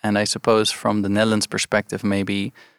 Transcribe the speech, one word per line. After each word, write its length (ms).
And 140
I 80
suppose 460
from 320
the 80
Netherlands 360
perspective, 560
maybe, 520